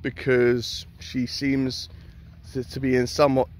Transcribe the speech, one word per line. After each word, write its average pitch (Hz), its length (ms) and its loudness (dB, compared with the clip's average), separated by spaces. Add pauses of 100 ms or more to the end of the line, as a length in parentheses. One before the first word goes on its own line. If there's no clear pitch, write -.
Because 123 840 2 (120)
she - 280 -4
seems 135 600 -2 (640)
to, 131 100 -6
to - 160 -10
be 131 160 2
in 123 100 4
somewhat 135 420 4 (120)